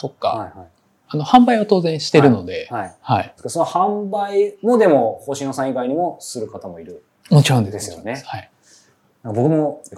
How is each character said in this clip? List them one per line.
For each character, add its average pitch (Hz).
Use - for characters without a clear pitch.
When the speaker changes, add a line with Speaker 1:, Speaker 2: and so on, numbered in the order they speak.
Speaker 1:
と -
か、 -
Speaker 2:
は 80
い、 -
は 90
い。 87
Speaker 1:
あ -
の、 151
販 247
売 240
は 208
当 190
然 160
し -
て 160
る 143
の 98
で、 90
Speaker 2:
は 107
い、 -
は 120
い。 -
Speaker 1:
は 92
い。 -
Speaker 2:
そ 160
の 165
販 208
売 202
も 240
で 214
も、 120
星 139
野 135
さ 135
ん 135
以 127
外 123
に 135
も 170
す -
る 107
方 101
も 85
い 82
る？ -
Speaker 1:
も 147
ち -
ろ 127
ん 107
で 98
す。 -
Speaker 2:
で 101
す -
よ 82
ね。 120
Speaker 1:
は -
い。 -
Speaker 2:
僕 120
も、 151